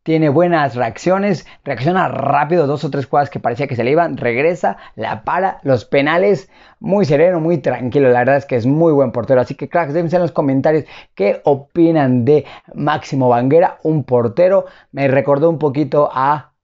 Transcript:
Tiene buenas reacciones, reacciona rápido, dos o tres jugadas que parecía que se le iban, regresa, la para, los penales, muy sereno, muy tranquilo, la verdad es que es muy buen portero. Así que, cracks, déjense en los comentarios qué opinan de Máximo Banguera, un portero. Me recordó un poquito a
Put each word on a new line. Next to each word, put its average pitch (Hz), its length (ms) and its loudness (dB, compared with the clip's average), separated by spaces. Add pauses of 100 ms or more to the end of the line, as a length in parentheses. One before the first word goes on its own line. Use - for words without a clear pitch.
Tiene 160 280 0
buenas 156 440 2
reacciones, 170 720 -2 (200)
reacciona 139 420 -2
rápido, 147 580 0
dos 143 200 -4
o 147 40 -6
tres 139 180 -6
jugadas 143 220 0
que - 120 -10
parecía 120 260 -4
que 127 80 -6
se 113 80 -4
le 123 80 0
iban, 160 240 0
regresa, 151 640 -2 (180)
la - 300 -8
para, 185 380 -4
los 131 200 0
penales, 165 640 0 (300)
muy 196 240 -2
sereno, 175 380 2
muy 165 160 0
tranquilo, 127 500 0
la 123 120 4
verdad 131 180 2
es - 80 -4
que 131 100 -4
es 113 100 -2
muy 156 280 2
buen 135 180 2
portero. 123 300 0
Así 135 140 -4
que, 139 120 -12
cracks, 160 260 -2
déjense 170 220 -2
en 180 60 2
los 165 100 -2
comentarios 147 540 0 (280)
qué - 300 -2
opinan 143 800 2
de 143 220 2 (280)
Máximo 147 540 -2
Banguera, 131 560 2
un 156 220 -2
portero. 170 600 2 (280)
Me 139 160 -2
recordó 139 400 2
un 156 100 -2
poquito 147 540 0
a 139 400 -2 (100)